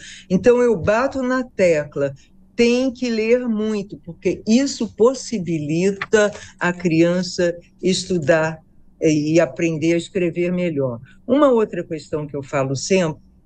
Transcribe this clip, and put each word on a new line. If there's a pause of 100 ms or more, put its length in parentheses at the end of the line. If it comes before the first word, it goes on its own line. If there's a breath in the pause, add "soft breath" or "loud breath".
(280 loud breath)
Então,
eu
bato
na
tecla, (440 loud breath)
tem
que
ler
muito,
porque
isso
possibilita (260 loud breath)
a
criança (240 loud breath)
estudar, (440)
eh,
e
aprender
a
escrever
melhor. (260 loud breath)
Uma
outra
questão
que
eu
falo
sempre, (280)